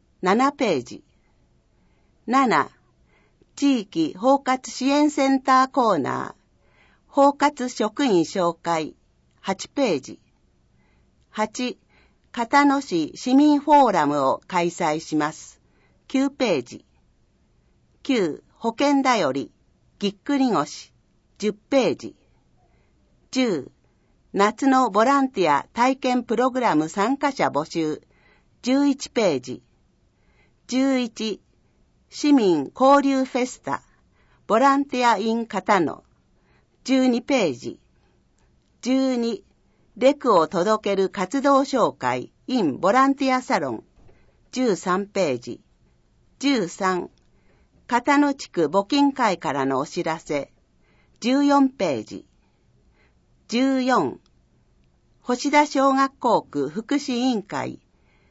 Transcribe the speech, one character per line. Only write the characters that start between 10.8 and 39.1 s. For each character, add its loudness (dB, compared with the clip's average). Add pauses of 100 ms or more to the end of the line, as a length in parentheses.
八、 -6 (540)
片 2
野 2
市 -4
市 -2
民 6
フ 0
ォ 8
ー 2
ラ 2
ム 0
を 0
開 -2
催 -2
し -6
ま -2
す。 -20 (460)
九 0
ペ -2
ー -4
ジ。 -20 (1200)
九、 -2 (100)
保 -4
健 2
だ 0
よ 0
り、 -8 (480)
ぎ -4
っ -6
く -4
り 2
腰。 -4 (460)
十 -2
ペ 0
ー -2
ジ。 -16 (1160)
十、 -2 (600)
夏 0
の 4
ボ 2
ラ 4
ン 0
テ -4
ィ 2
ア 0
体 0
験 -2
プ -4
ロ 2
グ -4
ラ 2
ム 0
参 -2
加 -2
者 -2
募 -2
集。 -6 (600)
十 2
一 -4
ペ 0
ー -8
ジ。 -12 (1040)
十 0
一、 -6 (720)
市 0
民 2
交 6
流 0
フ -6
ェ -2
ス -14
タ。 -8 (640)
ボ 2
ラ 4
ン 0
テ -4
ィ 4
ア 2
イ -2
ン -4
片 0
野。 -4 (800)
十 2
二 0
ペ 0
ー -4
ジ。 -12 (1000)
十 0